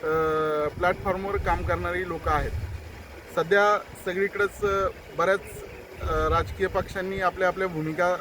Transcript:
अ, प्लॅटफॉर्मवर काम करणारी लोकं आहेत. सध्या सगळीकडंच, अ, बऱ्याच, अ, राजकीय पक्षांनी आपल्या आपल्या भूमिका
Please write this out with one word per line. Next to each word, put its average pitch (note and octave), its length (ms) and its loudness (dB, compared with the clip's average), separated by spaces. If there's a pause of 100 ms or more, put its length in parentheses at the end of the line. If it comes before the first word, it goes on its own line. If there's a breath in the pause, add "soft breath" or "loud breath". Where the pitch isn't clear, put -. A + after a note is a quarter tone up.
अ, D#3 640 2
प्लॅटफॉर्मवर F#3+ 680 0
काम F3 280 0
करणारी F3 420 -2
लोकं E3 240 -2
आहेत. C#3 200 2 (840)
सध्या G3+ 440 6 (260)
सगळीकडंच, G3 600 0
अ, G3 220 2 (300)
बऱ्याच, F#3 240 4 (600)
अ, D#3 280 2
राजकीय E3+ 380 2
पक्षांनी F#3+ 520 -2
आपल्या F3+ 280 2
आपल्या F#3 200 0
भूमिका E3 540 0